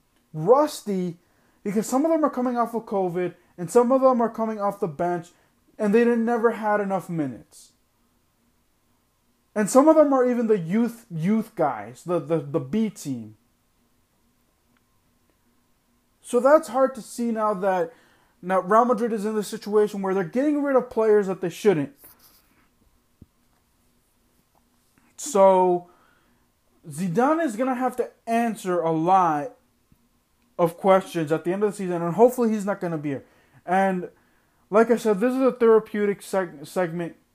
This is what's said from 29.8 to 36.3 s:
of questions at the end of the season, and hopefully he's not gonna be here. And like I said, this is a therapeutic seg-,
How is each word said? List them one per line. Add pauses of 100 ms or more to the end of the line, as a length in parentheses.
of
questions
at
the
end
of
the
season,
and
hopefully
he's
not
gonna
be
here. (400)
And (580)
like
I
said,
this
is
a
therapeutic
seg-,